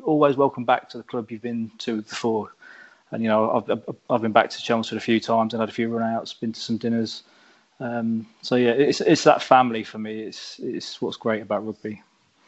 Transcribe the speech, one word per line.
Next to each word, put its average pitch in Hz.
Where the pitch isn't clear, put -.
always 147
welcome 131
back 123
to -
the 113
club 117
you've 110
been 117
to 113
before. 110
And, 113
you 113
know, 110
I've, 117
I've, 120
I've 120
been 113
back 113
to -
Chelmsford 113
a -
few 113
times 113
and 113
had 107
a -
few 113
run-outs, 113
been 113
to -
some 117
dinners. 117
Um, 113
so -
yeah, 123
it's, 139
it's 170
that -
family 123
for -
me. 110
It's, -
it's -
what's 101
great 110
about 104
rugby. 107